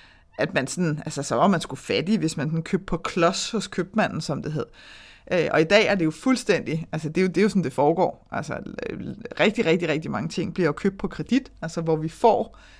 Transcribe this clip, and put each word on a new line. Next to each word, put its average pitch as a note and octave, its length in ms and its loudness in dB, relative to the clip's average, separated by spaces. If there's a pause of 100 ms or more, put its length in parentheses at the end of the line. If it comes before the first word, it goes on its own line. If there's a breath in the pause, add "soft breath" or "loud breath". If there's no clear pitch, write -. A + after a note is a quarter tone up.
(380 loud breath)
at - 160 0
man C#3+ 140 0
sådan, D#3 380 -2
altså C#3+ 180 -6
så - 120 -2
var C#3+ 120 6
man F#3 140 4
sgu - 140 -10
fattig, E3 440 0
hvis D#3 180 -2
man D3 100 -2
sådan D#3+ 160 -2
købte F#3+ 220 -2
på - 120 -2
klods F3 540 0
hos G3+ 160 -4
købmanden, F3 540 -2
som C#3+ 220 -4
det D3+ 100 -6
hed. D#3 120 -4 (680 loud breath)
Øh, D#3+ 180 2
og D3+ 100 6
i - 20 6
dag G3+ 220 6
er G3+ 100 4
det F3+ 100 2
jo D#3 60 2
fuldstændig, E3 800 0
altså D#3 180 -4
det D#3+ 80 -6
er F#3 40 4
jo, F#3 60 4
det E3+ 100 -4
er F#3 40 6
jo G#3 80 6
sådan, G3 140 2
det C3+ 100 -4
foregår. D#3+ 580 2
Altså, - 220 -6 (360)
øh, - 100 -8 (400)
rigtig, G#3+ 260 2
rigtig, E3 240 2
rigtig D3+ 220 -2
mange C3+ 180 -4
ting D#3+ 240 -4
bliver F3 140 2
jo D3 60 0
købt G3 240 -2
på - 100 -4
kredit, - 440 -4 (100)
altså D#3+ 200 -6
hvor D#3+ 140 0
vi D#3 140 -2
får - 480 2 (220 soft breath)